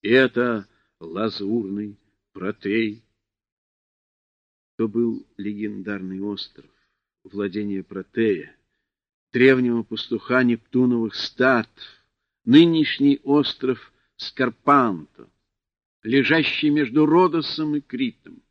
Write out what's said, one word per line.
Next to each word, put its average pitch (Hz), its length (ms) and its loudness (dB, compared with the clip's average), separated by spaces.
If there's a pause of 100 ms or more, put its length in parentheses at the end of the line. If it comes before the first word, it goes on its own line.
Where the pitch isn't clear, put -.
это 123 640 0 (320)
лазурный 101 960 -6 (360)
Протей". 104 720 -6 (1700)
То 113 120 -2
был 113 360 -2 (120)
легендарный 101 800 -8
остров, - 500 -12 (540)
владение 101 600 -6
Протея, 95 680 -4 (800)
древнего 123 520 4
пастуха 120 600 -2
Нептуновых 120 720 0
стад, 127 540 0 (760)
нынешний 143 800 4
остров 139 680 -2 (260)
Скарпанто, 117 1120 -2 (760)
лежащий 139 680 2
между 147 360 2
Родосом 156 680 0
и 147 60 -4
Критом. 120 680 -10